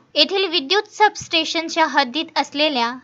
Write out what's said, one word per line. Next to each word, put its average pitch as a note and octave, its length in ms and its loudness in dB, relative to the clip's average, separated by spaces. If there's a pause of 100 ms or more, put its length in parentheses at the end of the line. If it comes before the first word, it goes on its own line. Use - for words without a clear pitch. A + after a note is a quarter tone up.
(160)
येथील F#4 320 2
विद्युत F4 460 0
सबस्टेशनच्या E4 960 0
हद्दीत C#4 500 -2
असलेल्या C#4+ 500 0 (140)